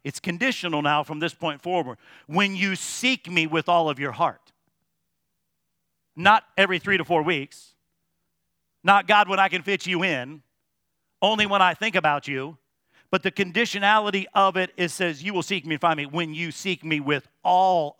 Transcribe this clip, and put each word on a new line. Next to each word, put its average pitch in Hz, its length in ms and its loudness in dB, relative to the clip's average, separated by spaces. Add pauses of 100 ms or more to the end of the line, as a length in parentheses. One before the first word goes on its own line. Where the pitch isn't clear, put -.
It's - 160 -10
conditional 175 600 -2
now 147 220 0
from 151 160 -10
this 160 140 -4
point 151 280 -8
forward. 165 360 -4 (280)
"When 196 300 0
you 190 220 -2
seek - 520 -4
me 165 180 0
with 156 200 -2
all 170 220 2
of 135 100 -6
your 139 140 -6
heart." 147 400 -4 (1600)
Not 202 300 4 (120)
every 185 220 2
three 190 160 0
to 165 80 0
four 160 180 2
weeks. 151 520 -4 (1080)
Not, 190 260 4
"God, 208 200 6
when 190 120 0
I 190 100 4
can 180 140 -4
fit 196 220 -2
you 180 180 -2
in. 147 400 -4 (760)
Only 208 240 2
when 202 160 2
I 180 120 4
think 185 220 -4
about 151 340 0
you." 139 280 -8 (520)
But 190 140 -2
the 190 80 -2
conditionality 202 1040 0
of 196 240 2
it, 185 180 -2
it 175 140 -2
says, 160 340 -4
"You 202 100 -6
will 180 80 -2
seek 180 240 -6
me 156 100 -4
and 139 60 -8
find 165 160 2
me 143 80 -6
when 156 280 -4
you 165 180 -8
seek - 320 -6
me 156 160 -2
with 143 280 -2 (140)
all 180 580 2